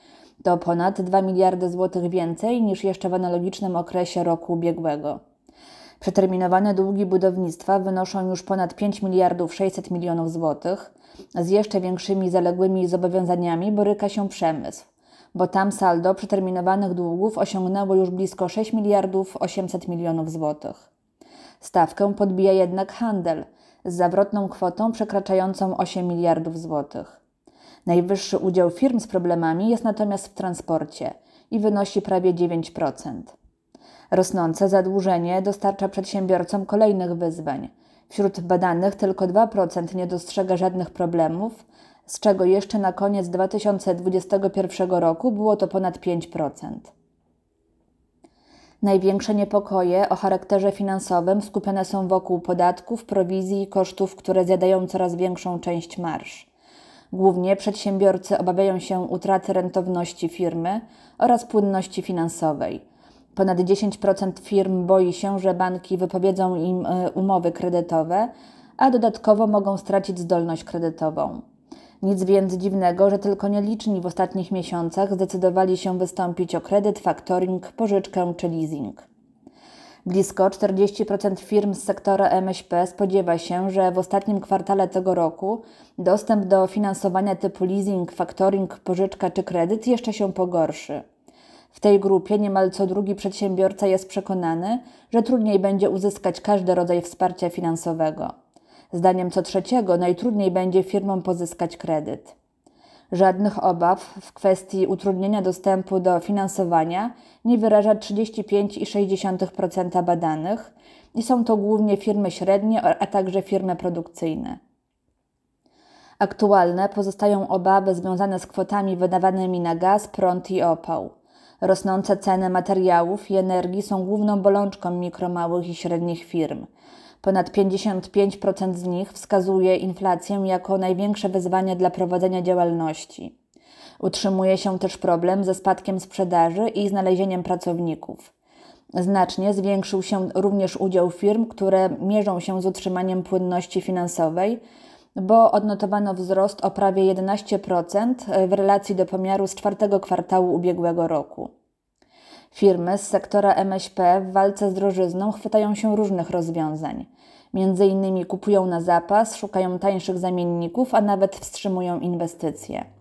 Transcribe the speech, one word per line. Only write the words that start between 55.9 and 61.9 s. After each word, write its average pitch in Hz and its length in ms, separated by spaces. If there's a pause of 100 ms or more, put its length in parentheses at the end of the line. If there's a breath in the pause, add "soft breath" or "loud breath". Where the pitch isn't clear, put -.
marż. - 540 (640 soft breath)
Głównie 185 420
przedsiębiorcy 196 800
obawiają 185 420
się 185 200
utraty 185 540
rentowności 180 760
firmy 170 520 (360 loud breath)
oraz 240 280
płynności 196 560